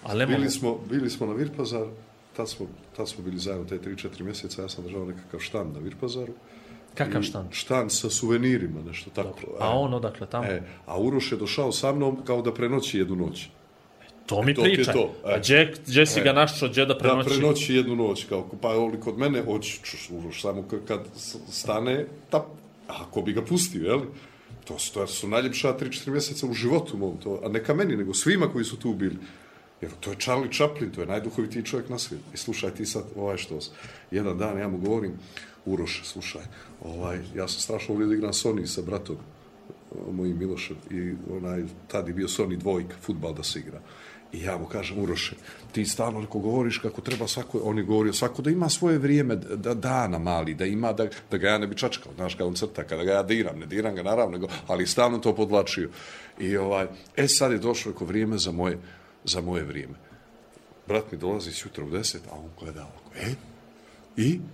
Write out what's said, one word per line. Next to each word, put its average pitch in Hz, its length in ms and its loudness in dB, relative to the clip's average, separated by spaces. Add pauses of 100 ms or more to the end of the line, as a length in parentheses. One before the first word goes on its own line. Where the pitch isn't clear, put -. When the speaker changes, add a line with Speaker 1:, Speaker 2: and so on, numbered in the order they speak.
Speaker 1:
Ali 107 160 -2
ne 127 80 4
Speaker 2:
Bili 135 120 4
Speaker 1:
mogu. 135 120 2
Speaker 2:
smo, 117 280 0 (100)
bili 127 200 2
smo 117 160 -4
na 107 80 -2
Virpazar, 120 520 -2 (480)
tad 110 160 -6
smo, - 160 -8 (280)
tad 107 160 -6
smo 92 140 -10
bili 92 160 -4
zajedno 92 260 -4
te 90 120 -6
tri, 95 200 -8
četiri 92 260 -10
mjeseca, 95 380 -8
ja 95 80 -6
sam 92 140 -10
držao 92 220 -6
nekakav 90 340 -10
štand 85 340 -4
na 73 60 -8
Virpazaru. 120 540 -6 (640)
Speaker 1:
Kakav 101 260 0
Speaker 2:
I 104 40 2
Speaker 1:
štand? 95 260 -4
Speaker 2:
štand 123 400 0
sa - 180 0
suvenirima, 110 720 2
nešto 82 300 -10
tako, 98 180 -2 (120)
Speaker 1:
Dobro. - 100 -10
Speaker 2:
e. - 80 -8
Speaker 1:
A 110 120 2
on 131 220 2
odakle 110 340 -4
tamo? 117 180 -2
Speaker 2:
E, 92 180 -2 (220)
a 82 140 -2
Uroš 131 320 4
je 113 60 0
došao 113 340 0
sa 135 200 2
mnom 139 300 2
kao 120 200 2
da 117 120 2
prenoći 127 440 2
jednu 95 200 2
noć. 80 300 -2 (760)
Speaker 1:
To 107 160 2
mi 139 120 6
Speaker 2:
To 127 80 4
ti 143 80 10
je 196 60 8
Speaker 1:
pričaj. 123 180 4
Speaker 2:
to, 113 220 4 (100)
e. 101 80 2
Speaker 1:
A 95 60 4
gdje, 143 340 8 (100)
gdje 135 220 8
si 156 140 2
Speaker 2:
E. - 40 2
Speaker 1:
ga 135 100 8
našao, 143 360 6
gdje 131 160 4
da 135 80 4
Speaker 2:
Da - 60 2
Speaker 1:
prenoći? 131 300 6
Speaker 2:
prenoći 139 460 4
jednu 123 220 4
noć, 107 280 2
kao, 92 320 -2
pa 117 120 0
oli 113 300 4
kod 113 180 -2
mene, 135 240 2
hoće, 107 400 -2
čuš, - 300 -10
Uroš, 85 300 -8
samo 98 220 -2
k-, 107 180 -4
kad 104 180 -4 (160)
s-, - 200 -12 (140)
stane, 123 560 0 (240)
tap, 151 140 2 (460)
ako - 320 -4
bi 101 120 0
ga 110 100 2
pustio, - 400 2
jel? 120 180 4 (600)
To - 180 -10
su, - 140 -4
to 98 140 0
su - 200 -6
najljepša 127 460 2
tri, 127 180 -4
četiri - 200 -6
mjeseca 143 360 -2
u 120 60 0
životu 120 440 2
mom, 92 200 -2
to, 98 240 -4
a 113 80 -4
neka 110 240 2
meni, 160 240 4
nego 98 160 0
svima 170 340 6
koji 117 180 0
su 110 120 -8
tu 117 160 0
bili. 92 240 0 (640)
Jer 82 140 -8
to - 160 -8
je 98 80 -6
Charlie 123 340 0
Chaplin, 147 400 2
to 92 100 -6
je 80 60 -2
najduhovitiji 110 560 -2
čovjek 120 260 -4
na 123 100 -6
svijetu. - 320 -8
I - 60 -10
slušaj 104 340 -4
ti 110 140 -6
sad, 101 180 -4 (120)
ovaj 101 220 -2
što 80 200 -8
s-, - 140 -10 (400)
jedan 95 260 0
dan 101 220 -2
ja 101 80 -2
mu 92 100 -2
govorim, 101 360 0 (520)
Uroš, 87 380 -2
slušaj, - 380 -10 (420)
ovaj, 87 360 -4 (160)
ja 92 120 -2
sam - 120 -4
strašno 110 340 -2
volio 104 140 4
da 107 80 6
igram 107 180 0
Sony 107 320 0
sa - 160 -4
bratom, 90 340 -4 (920)
mojim 90 300 -2
Milošem, 87 400 -4 (120)
i 90 240 -4 (180)
onaj, 90 320 -2 (240)
tad 95 200 -2
je 87 60 -6
bio 92 140 -2
Sony 92 300 0
dvojka, 90 400 0
fudbal 82 360 -4
da 76 100 -8
se - 160 -4
igra. 67 200 -12 (520)
I 82 100 -10
ja 92 160 -2
mu 85 80 -4
kažem, 98 340 -4
Uroše, 87 360 -2 (340)
ti 107 160 0
stalno 113 360 -2
neko 107 180 -4
govoriš 117 380 2
kako - 240 -4
treba 113 260 -4
svako, - 320 -2
on 107 180 0
je 104 60 0
govorio 107 300 4
svako 123 280 0
da 143 80 2
ima 170 200 4
svoje 165 280 4
vrijeme, 139 380 6
d-, 92 220 -4
da, 113 160 0
dana 117 460 2
mali, 82 340 2
da 85 120 0
ima, 110 280 2
da, 110 140 2 (200)
da 101 100 0
ga 90 100 4
ja 107 100 6
ne 104 100 0
bi 104 80 -4
čačkao, - 380 -4
znaš, 90 220 -4
kad 90 120 0
on 90 80 -2
crta, 107 280 -2
kada 80 200 -2
ga 92 80 4
ja 98 120 6
diram, 92 360 2
ne 82 60 -10
diram 101 300 -2
ga 90 80 -4
naravno, 107 280 4
nego, 92 160 -4 (200)
ali 90 200 2
stalno 120 320 4
to 110 160 4
podvlačio. 101 540 2 (500)
I 98 180 0
ovaj, 98 300 2 (280)
e, 143 120 4
sad 135 240 4
je 110 80 2
došlo 113 320 0
neko 90 140 -6
vrijeme 107 320 0
za 90 140 0
moje, 87 260 0 (460)
za 90 180 -2
moje 87 220 -2
vrijeme. 71 300 -8 (920)
Brat 107 260 0
mi 87 60 -8
dolazi 87 340 -4
sjutra - 340 -10
u 71 40 -8
deset, 90 360 -2
a - 100 -14
on 78 220 -14
gleda 78 240 -12
ovako, - 360 -18
e, 110 160 -6 (840)
i? 147 220 4 (140)